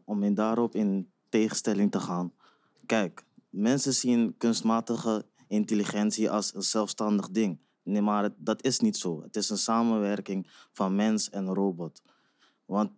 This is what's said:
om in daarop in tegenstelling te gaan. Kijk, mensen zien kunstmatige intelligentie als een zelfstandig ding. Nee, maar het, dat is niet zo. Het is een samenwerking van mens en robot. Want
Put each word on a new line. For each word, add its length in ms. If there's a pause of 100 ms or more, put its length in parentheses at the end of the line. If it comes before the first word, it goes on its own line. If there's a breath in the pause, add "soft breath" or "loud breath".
om 180
in 100
daarop 420
in 360 (180)
tegenstelling 600
te 80
gaan. 340 (520 soft breath)
Kijk, 380 (260)
mensen 440
zien 440
kunstmatige 880 (220 soft breath)
intelligentie 840
als 240
een 60
zelfstandig 680
ding. 300 (240)
Nee, 180
maar 220
het, 140
dat 260
is 160
niet 180
zo. 240
Het 140
is 140
een 80
samenwerking 920 (240 soft breath)
van 240
mens 340
en 240
robot. 480 (640)
Want 320